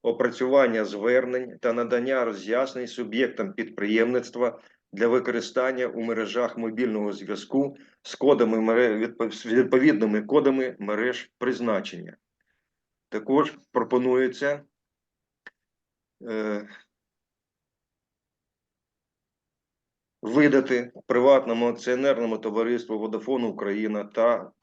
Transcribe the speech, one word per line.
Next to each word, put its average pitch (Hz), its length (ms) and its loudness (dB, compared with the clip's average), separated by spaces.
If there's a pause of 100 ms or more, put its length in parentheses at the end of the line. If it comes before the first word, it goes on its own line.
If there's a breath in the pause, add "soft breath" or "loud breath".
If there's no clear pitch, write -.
опрацювання 120 840 2
звернень 123 760 0
та 120 120 0
надання 120 520 0
роз'яснень 120 600 -4
суб'єктам 117 680 -4
підприємництва 117 1080 -2 (320 loud breath)
для 104 160 0
використання 123 760 0
у 117 140 -8
мережах 113 580 -4
мобільного 110 540 -2
зв'язку 107 640 -4 (260 loud breath)
з - 120 -14
кодами 120 460 4
мере-, 113 360 4
відпов-, 113 360 -4
з - 140 -14
відповідними 113 760 4
кодами 135 560 2
мереж 107 600 -4
призначення. 104 800 -4 (920)
Також 127 460 0 (180)
пропонується, 127 920 0 (1700)
е, 107 400 -4 (3500 loud breath)
видати 131 720 2 (140)
приватному 120 640 4
акціонерному 120 680 0
товариству 113 600 -2
"Водафон 113 460 -4
Україна" 107 600 -4
та 113 460 0 (120)